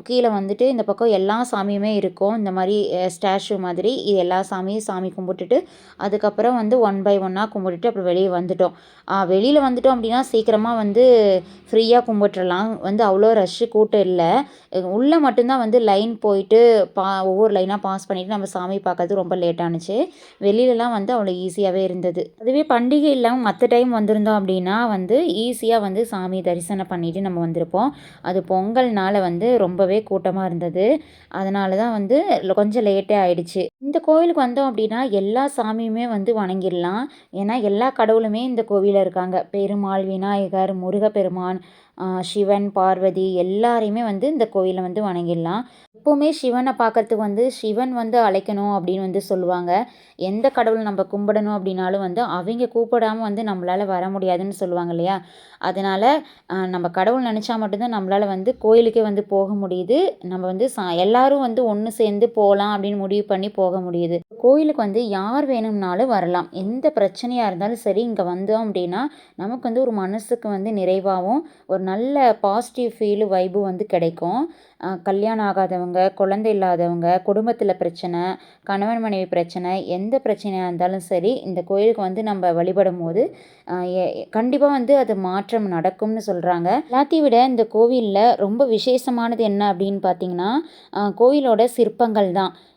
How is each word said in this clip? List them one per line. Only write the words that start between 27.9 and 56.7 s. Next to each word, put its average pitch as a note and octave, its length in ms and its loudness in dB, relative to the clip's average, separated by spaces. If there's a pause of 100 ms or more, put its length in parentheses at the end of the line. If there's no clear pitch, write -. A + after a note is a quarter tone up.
அது F#3 260 -2
பொங்கல்னால G3+ 720 0
வந்து F#3+ 380 2
ரொம்பவே F#3+ 520 0
கூட்டமா F#3+ 340 -2
இருந்தது. F3+ 580 0 (260)
அதனால F#3+ 480 -2
தான் A3+ 160 0
வந்து A3 360 2
ல-, F#3 260 0
கொஞ்சம் G#3+ 300 2
லேட்டே G3 640 2
ஆயிடுச்சு. F#3 180 -4 (120)
இந்த C#4 200 -2
கோயிலுக்கு D#4+ 480 2
வந்தோம் B3+ 260 -2
அப்படின்னா, A3 380 -2
எல்லா G#3 460 0
சாமியுமே A3+ 520 -4
வந்து G#3+ 340 -2
வணங்கிடலாம். F#3 600 -2 (300)
ஏன்னா G#3 300 -4
எல்லா G#3 340 0
கடவுளுமே A3 460 2
இந்த B3 260 -2
கோவில்ல G3 320 2
இருக்காங்க. F#3 500 -2
பெருமாள், G3 540 -2
விநாயகர், F#3+ 720 -2
முருகப்பெருமான், F#3 880 -2 (380)
அ, - 40 -6 (160)
சிவன், G3+ 520 0
பார்வதி F#3 680 2
எல்லாரையுமே G#3+ 640 0
வந்து G#3 260 -2
இந்த C4 260 0
கோயில்ல F#3 260 0
வந்து F#3 280 -4
வணங்கிடலாம். F3 540 -2 (360)
எப்பவுமே D4 300 2
சிவனை C4 500 0
பார்க்கறதுக்கு A3 380 0
வந்து, G#3+ 340 0
சிவன் A#3+ 420 -4
வந்து A#3 280 0
அழைக்கணும் G3+ 600 0
அப்படின்னு F3+ 200 -2
வந்து F#3+ 200 -2
சொல்லுவாங்க. F3+ 720 -2 (260)
எந்த G#3 340 -2
கடவுள் A3+ 320 0
நம்ம G3+ 200 -4
கும்பிடணும் G#3 580 -2
அப்படின்னாலும் F#3 380 -2
வந்து, F#3 240 -4
அவங்க A3 420 -4
கூப்பிடாம A#3 540 0
வந்து G#3+ 240 -4
நம்மளால F#3+ 440 -2
வர F#3 220 -2
முடியாதுன்னு F#3+ 440 -2
சொல்லுவாங்க F3 380 -4
இல்லையா? F3 320 -2 (360)
அதனால, G3 640 0 (280)
அ, F#3 140 -2
நம்ம F3+ 220 -4